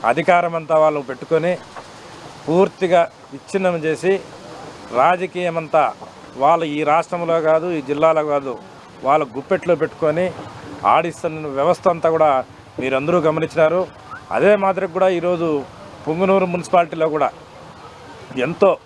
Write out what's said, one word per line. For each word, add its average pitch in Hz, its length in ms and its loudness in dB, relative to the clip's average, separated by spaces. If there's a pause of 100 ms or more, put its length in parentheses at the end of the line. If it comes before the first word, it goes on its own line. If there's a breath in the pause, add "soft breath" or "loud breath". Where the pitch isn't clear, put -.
అధికారం 170 500 2
అంతా 160 220 -2
వాళ్ళు 151 260 2
పెట్టుకొని 156 440 -2 (920)
పూర్తిగా 175 580 2 (300)
విచ్ఛిన్నం 180 540 -4
చేసి 160 280 0 (840)
రాజకీయం 175 640 0
అంతా 156 220 2 (600)
వాళ్ళు 165 320 4
ఈ - 20 -4 (140)
రాష్ట్రంలో 165 460 0 (100)
కాదు, 160 220 2 (100)
ఈ - 100 -2
జిల్లాలో 156 400 2
కాదు, 139 240 -2 (540)
వాళ్ళ 147 180 2 (120)
గుప్పెట్లో 175 440 -2
పెట్టుకొని 160 460 -2 (680)
ఆడిస్తున్న 156 640 -2
వ్యవస్థ 160 280 0 (100)
అంతా 165 200 0
కూడా 156 140 4 (520)
మీరందరూ 135 460 0
గమనించినారు. 160 540 0 (560)
అదే 180 160 4 (120)
మాదిరిగా 190 320 -2
కూడా 185 200 2
ఈరోజు 170 320 -2 (560)
పుంగనూరు 185 480 2
మున్సిపాలిటీలో 170 600 0
కూడా 143 160 0 (1160)
ఎంతో 175 240 4 (160)